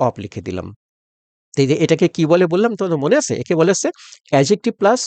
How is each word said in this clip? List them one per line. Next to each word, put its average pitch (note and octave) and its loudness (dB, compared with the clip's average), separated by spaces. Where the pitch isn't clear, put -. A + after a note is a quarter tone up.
of B2 0
লিখে G2+ -12
দিলাম। F2+ -8
তো C#3+ 2
এই C3+ 2
যে C#3 2
এটাকে E3 2
কি E3 0
বলে F3 4
বললাম, G3 0
তোমাদের E3+ -4
মনে D#3+ 0
আছে? C#4 -2
একে - -4
বলে D#3+ 2
হচ্ছে - -2
adjective G#3 0
plus A3 2